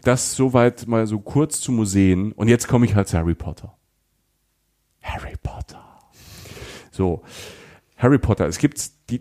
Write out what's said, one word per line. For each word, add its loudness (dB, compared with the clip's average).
das 0
soweit 2
mal 0
so -4
kurz -2
zu -6
Museen. 2
Und -4
jetzt 4
komme 4
ich 0
halt 2
zu 0
Harry 0
Potter. -12
Harry -10
Potter. -12
So, -2
Harry 4
Potter. 0
Es -6
gibt -4
die, -4